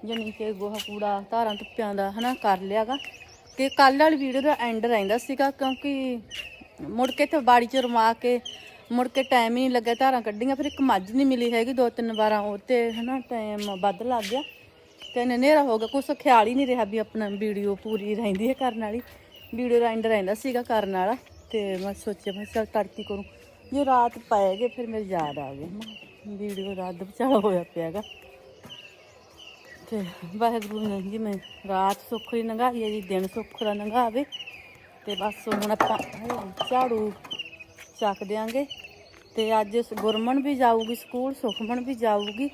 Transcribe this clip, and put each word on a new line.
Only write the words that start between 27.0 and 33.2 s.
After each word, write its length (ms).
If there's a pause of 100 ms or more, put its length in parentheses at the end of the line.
ਵਿਚਾਲਾ 340
ਹੋਇਆ 260 (100)
ਪਿਆ 160
ਗਾ। 100 (1900)
ਤੇ 120 (340)
ਵਾਹਿਗੁਰੂ 520
ਨੇ 140
ਜੀ 160
ਮੈਂ 160 (340)
ਰਾਤ 280 (140)
ਸੁੱਖ 240
ਦੀ 80
ਲੰਘਾਈ 400
ਹੈ 60
ਜੀ, 120
ਦਿਨ 260